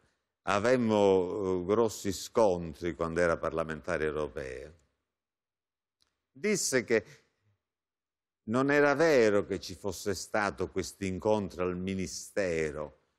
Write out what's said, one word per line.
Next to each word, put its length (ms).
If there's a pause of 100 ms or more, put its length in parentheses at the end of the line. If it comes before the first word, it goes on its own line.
(440)
avemmo, 1160
eh, 60
grossi 440
scontri 840
quando 260
era 160
parlamentare 720
europeo, 680 (1600)
disse 520
che 200 (1500)
non 220
era 220
vero 520
che 140
ci 160
fosse 380
stato 560
questo 340
incontro 580
al 140
ministero 1300 (160)